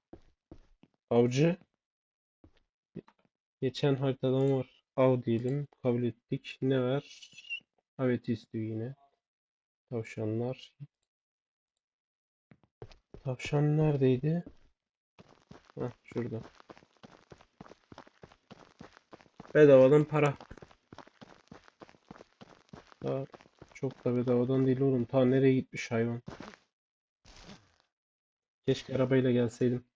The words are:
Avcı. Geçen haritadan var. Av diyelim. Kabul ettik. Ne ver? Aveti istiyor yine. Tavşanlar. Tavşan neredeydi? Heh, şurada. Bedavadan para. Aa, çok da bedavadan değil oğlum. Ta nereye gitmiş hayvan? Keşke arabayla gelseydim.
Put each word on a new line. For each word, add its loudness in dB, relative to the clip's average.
Avcı. 2
Geçen 0
haritadan 0
var. -10
Av 2
diyelim. -4
Kabul 0
ettik. -8
Ne 0
ver? -6
Aveti -2
istiyor -8
yine. -8
Tavşanlar. -6
Tavşan -2
neredeydi? 0
Heh, -8
şurada. -8
Bedavadan 8
para. 0
Aa, -4
çok -8
da 0
bedavadan 2
değil 2
oğlum. 2
Ta 2
nereye 6
gitmiş -4
hayvan? -2
Keşke -2
arabayla 2
gelseydim. 0